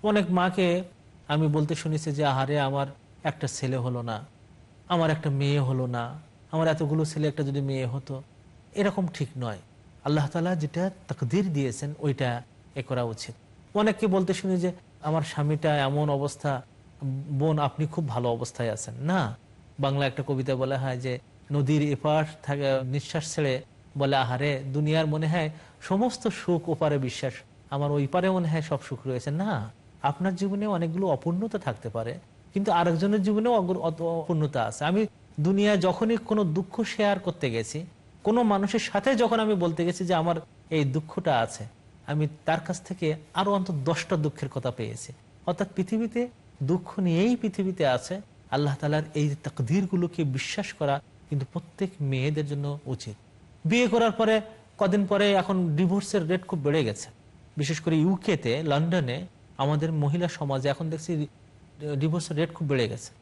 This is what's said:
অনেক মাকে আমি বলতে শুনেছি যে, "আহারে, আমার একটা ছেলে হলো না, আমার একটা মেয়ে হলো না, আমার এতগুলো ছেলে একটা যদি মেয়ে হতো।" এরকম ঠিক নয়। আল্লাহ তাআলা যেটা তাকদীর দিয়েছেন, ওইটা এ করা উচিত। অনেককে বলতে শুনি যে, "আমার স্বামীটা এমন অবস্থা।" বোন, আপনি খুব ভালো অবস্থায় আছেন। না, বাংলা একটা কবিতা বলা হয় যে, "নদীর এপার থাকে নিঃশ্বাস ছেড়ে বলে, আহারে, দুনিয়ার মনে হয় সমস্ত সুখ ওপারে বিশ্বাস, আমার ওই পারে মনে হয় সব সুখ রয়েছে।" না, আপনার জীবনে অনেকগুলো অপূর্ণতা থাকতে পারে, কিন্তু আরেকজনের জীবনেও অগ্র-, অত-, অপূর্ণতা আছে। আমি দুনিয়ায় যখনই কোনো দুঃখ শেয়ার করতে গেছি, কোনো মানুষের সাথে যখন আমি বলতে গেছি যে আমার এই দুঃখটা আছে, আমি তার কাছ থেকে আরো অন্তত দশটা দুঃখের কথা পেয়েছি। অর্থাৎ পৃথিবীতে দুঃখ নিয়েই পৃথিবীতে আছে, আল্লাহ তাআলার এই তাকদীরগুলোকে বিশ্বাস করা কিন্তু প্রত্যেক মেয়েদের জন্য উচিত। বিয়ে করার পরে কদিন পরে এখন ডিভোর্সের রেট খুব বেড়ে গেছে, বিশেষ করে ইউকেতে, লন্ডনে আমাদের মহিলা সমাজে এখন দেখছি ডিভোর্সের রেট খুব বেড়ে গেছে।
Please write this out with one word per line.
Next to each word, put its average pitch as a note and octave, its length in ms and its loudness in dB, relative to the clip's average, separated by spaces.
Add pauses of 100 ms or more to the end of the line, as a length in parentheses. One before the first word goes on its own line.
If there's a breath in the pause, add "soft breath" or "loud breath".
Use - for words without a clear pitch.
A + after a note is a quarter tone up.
অনেক G#3 280 2
মাকে F3+ 520 4 (440)
আমি D#3 200 2
বলতে D3+ 280 2
শুনেছি D#3 360 -4
যে, D3 140 0
"আহারে, C3+ 340 2
আমার C#3 280 0 (360)
একটা D3 240 -4
ছেলে C3 300 -4
হলো B2 240 -4
না, A#2 240 -6 (640)
আমার E3 220 4
একটা D#3 200 0
মেয়ে C#3 300 2
হলো B2+ 280 0
না, A#2+ 320 -6 (320)
আমার D#3+ 160 2
এতগুলো D#3 380 2
ছেলে D3+ 220 -2
একটা D3 160 -2
যদি C#3 180 -2
মেয়ে C3+ 240 -2
হতো।" C3 380 -8 (500)
এরকম G3 340 0
ঠিক C#3+ 300 -4
নয়। A2+ 200 -4 (460)
আল্লাহ D3 240 2
তাআলা F3 280 0
যেটা E3 360 -2 (160)
তাকদীর E3 460 -2
দিয়েছেন, C#3+ 460 -2
ওইটা C3 420 -2 (340)
এ C#3 60 -6
করা B2 220 -2
উচিত। A#2 320 -8 (380)
অনেককে G#3+ 340 2
বলতে F#3 260 2
শুনি F#3 240 0
যে, F3 140 0 (300)
"আমার D#3 200 0
স্বামীটা D3+ 560 0
এমন C#3+ 320 2
অবস্থা।" C#3 520 -2 (680)
বোন, D3+ 300 2
আপনি D3 280 0
খুব D#3 200 -4
ভালো A#2+ 220 0
অবস্থায় A#2 420 -4
আছেন। - 240 -8
না, C#3 420 -2 (420)
বাংলা C#3 280 0
একটা B2+ 200 -4
কবিতা C3 280 -2
বলা C3 220 -2
হয় B2+ 200 -4
যে, B2+ 220 -4 (320)
"নদীর C#3+ 300 2
এপার D3+ 420 2 (200)
থাকে C#3 400 0
নিঃশ্বাস C#3+ 520 -4
ছেড়ে C3 260 2 (360)
বলে, C#3 180 2
আহারে, C3 480 0 (100)
দুনিয়ার D3+ 340 2
মনে D#3 200 0
হয় D#3 220 0 (320 loud breath)
সমস্ত A3+ 460 0
সুখ F3 420 -2
ওপারে D3+ 280 2
বিশ্বাস, C3 360 -4 (360)
আমার C#3+ 220 -2
ওই C#3+ 160 2
পারে F3+ 220 2
মনে F3+ 180 0
হয় D#3+ 140 0
সব D#3 200 -4
সুখ - 260 -8
রয়েছে।" C3 240 -4
না, D#3 400 -2 (300)
আপনার F3+ 340 0
জীবনে G3+ 320 -2
অনেকগুলো F3 400 0
অপূর্ণতা F#3 520 -2
থাকতে A#2+ 300 -6
পারে, A2+ 300 -6 (340)
কিন্তু G3+ 180 2
আরেকজনের F3 520 4
জীবনেও A3 300 2
অগ্র-, F#3 280 2
অত-, D#3+ 200 -2
অপূর্ণতা D#3+ 600 0
আছে। A2+ 220 -4
আমি G3+ 220 2 (320)
দুনিয়ায় G3 380 4
যখনই A3 400 2
কোনো G#3+ 260 0
দুঃখ F#3 400 -2
শেয়ার G3+ 360 2
করতে D#3+ 320 -4
গেছি, A#2 340 -4 (380)
কোনো A#3 200 4
মানুষের G3+ 360 2
সাথে A3 360 2
যখন A3+ 240 4
আমি G#3+ 160 2
বলতে E3+ 300 0
গেছি F3+ 200 -2
যে F3 80 2
আমার E3 220 2 (340)
এই D#3 140 2
দুঃখটা D3 560 0
আছে, A2 240 -2 (440)
আমি D3+ 200 0 (180)
তার D#3+ 140 2
কাছ F3+ 220 -6
থেকে D#3+ 340 -2 (180)
আরো G3 200 2
অন্তত F#3+ 200 0 (120)
দশটা D#3+ 320 0
দুঃখের C#3+ 320 -2
কথা B2+ 220 -4
পেয়েছি। A#2 420 -8 (320)
অর্থাৎ F3+ 300 -2
পৃথিবীতে A3+ 520 -2 (360)
দুঃখ F3+ 360 -2
নিয়েই F#3 360 4
পৃথিবীতে F#3+ 520 0
আছে, C3+ 340 0 (300)
আল্লাহ C#3 280 2
তাআলার D3+ 240 0 (100)
এই D3 300 0
তাকদীরগুলোকে F3 800 0
বিশ্বাস C3+ 500 -4
করা C#3 280 0 (280)
কিন্তু C3+ 240 -2
প্রত্যেক F#3 360 -6 (120)
মেয়েদের C#3+ 460 0
জন্য C#3+ 380 -4
উচিত। A2+ 300 -8 (500)
বিয়ে A#3 220 6
করার A3+ 240 4
পরে A3 300 4 (360)
কদিন G3+ 280 4
পরে G3+ 280 4
এখন F3+ 420 2
ডিভোর্সের F#3 520 2
রেট F#3 200 -2
খুব E3+ 120 -4
বেড়ে D3 240 2
গেছে, G#2+ 260 -4 (480)
বিশেষ D3+ 220 -2
করে D#3+ 180 2
ইউকেতে, D#3+ 680 2
লন্ডনে D#3 600 0 (320)
আমাদের D3+ 340 0
মহিলা D#3 360 0
সমাজে C#3 420 -2
এখন D#3+ 200 -2
দেখছি D#3 380 -4 (680)
ডিভোর্সের D#3 400 0
রেট D#3+ 160 -2
খুব D#3+ 140 -4
বেড়ে B2+ 220 2
গেছে। A#2 220 -10 (100)